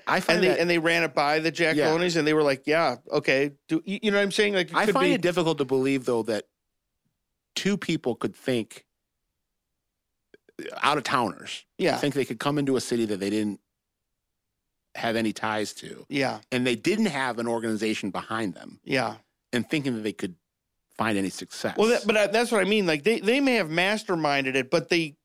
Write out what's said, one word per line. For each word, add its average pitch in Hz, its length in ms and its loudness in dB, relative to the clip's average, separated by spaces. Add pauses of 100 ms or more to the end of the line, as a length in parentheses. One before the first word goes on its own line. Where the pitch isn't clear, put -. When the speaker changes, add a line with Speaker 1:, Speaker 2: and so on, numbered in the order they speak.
Speaker 1:
I 170 140 2
find 175 200 2
Speaker 2:
and 180 40 2
they, 185 60 4
Speaker 1:
that 139 100 2
Speaker 2:
and 175 100 2
they 170 100 4
ran 165 240 2
it 151 120 -2
by 151 240 2
the 160 100 0
Jack 156 280 0
Speaker 1:
Yeah. 151 140 4
Speaker 2:
Loneys, 170 260 0
and 147 100 2
they 156 60 4
were 156 100 4
like, 135 240 2
"Yeah, 151 300 2 (120)
okay." 143 440 2 (160)
Do 160 160 0
you, 196 180 -4
you 214 80 2
know 202 60 4
what 202 60 4
I'm 196 100 -2
saying? 208 220 2
Like, 175 160 0
it 175 40 -2
Speaker 1:
I 175 100 2
Speaker 2:
could 214 100 2
Speaker 1:
find 269 100 4
Speaker 2:
be 285 80 4
Speaker 1:
it 214 80 0
difficult 165 380 0
to 143 40 2
believe, 131 400 0
though, 120 200 0
that 107 200 -2 (1120)
two 196 220 0
people 139 380 -2
could 110 200 -6
think, - 480 -4 (2000)
out-of-towners, 131 840 -2 (120)
Speaker 2:
Yeah. 151 200 0
Speaker 1:
think 143 160 0
they 131 120 0
could 113 140 -10
come 143 180 0
into 135 180 0
a 117 60 0
city 117 240 0
that 104 140 -4
they 95 100 -2
didn't 104 300 -2 (1400)
have 113 200 -2
any 110 180 0
ties 107 400 -4
to. - 360 -18
Speaker 2:
Yeah. 131 300 -2 (120)
Speaker 1:
And 127 160 0
they 120 80 2
didn't 202 320 0
have 135 320 -2
an 120 80 -2
organization 110 640 -2
behind 107 420 -6
them. - 300 -18
Speaker 2:
Yeah. 113 320 -2 (380)
Speaker 1:
And 120 160 -2
thinking 139 260 -2
that 107 60 -6
they 107 120 -4
could 90 220 -8 (640)
find 110 200 0
any 95 120 0
success. - 480 -8
Speaker 2:
Well, 208 120 4
that, 233 160 0
but 214 120 2
I, 202 100 4
that's 226 240 0
what 214 100 2
I 185 40 2
mean. 208 200 2
Like, 151 180 0
they, 226 160 2
they 233 200 2
may 262 160 2
have 175 140 0
masterminded 160 840 0
it, 131 140 0
but 165 200 0
they, 165 360 0